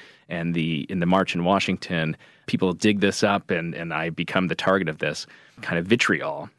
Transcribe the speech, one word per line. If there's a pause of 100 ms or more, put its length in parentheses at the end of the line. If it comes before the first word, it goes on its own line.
(280)
and
the,
in
the
march
in
Washington, (300)
people
dig
this
up
and,
and
I
become
the
target
of
this (340)
kind
of
vitriol.